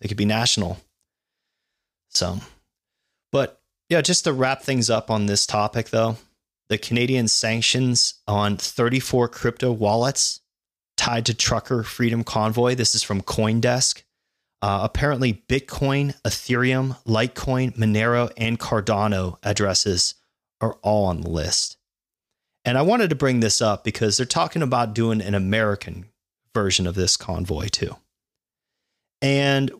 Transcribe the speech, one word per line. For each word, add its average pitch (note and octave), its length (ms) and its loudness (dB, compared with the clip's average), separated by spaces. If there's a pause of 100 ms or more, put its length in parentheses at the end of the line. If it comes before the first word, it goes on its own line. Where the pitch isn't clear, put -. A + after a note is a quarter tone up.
It - 80 -8
could G2 80 -6
be G#2 80 0
national. G#2+ 560 0 (1300)
So, F2+ 320 -2 (920)
but - 300 -2 (280)
yeah, E3+ 120 4
just F3 240 0
to E3 80 2
wrap C3 300 0
things B2 280 0
up A2 220 0
on G#2 140 2
this G2+ 200 0
topic G#2+ 440 -2
though, A2+ 260 2 (520)
the G#2+ 100 0
Canadian A#2+ 500 0
sanctions A#2 840 0 (120)
on G#2 300 0
thirty-four B2 720 0
crypto - 420 -2
wallets A2+ 720 0 (560)
tied A#2 300 -2
to A#2 80 0
trucker A2+ 500 -2
freedom A#2 400 0
convoy. A2+ 500 0
This B2 220 0
is G#2+ 80 -2
from G2 160 -2
CoinDesk. A#2 840 0 (580)
Uh, G2 220 0
apparently B2+ 640 0
Bitcoin, C#3 760 -2
Ethereum, B2+ 800 0
Litecoin, B2+ 720 0
Monero, A2+ 600 2
and A2+ 220 -2
Cardano G2+ 840 0
addresses G2+ 680 0 (460)
are - 220 -2
all G#2 220 2
on F2 160 0
the E2+ 100 -6
list. E2 460 -2 (880)
And B2 120 0
I C#3 60 4
wanted G#3 280 4
to D3+ 60 2
bring C3 220 2
this A2+ 240 2
up G#2 220 0
because G#2+ 320 0
they're B2+ 100 0
talking E3 360 -2
about A#2+ 320 0
doing A2+ 260 2
an G2+ 160 -2
American G2 720 -2 (460)
version F#2 360 0
of F2 80 -4
this F2+ 200 0
convoy F2 520 -6
too. - 260 -6 (1300)
And C#3 580 2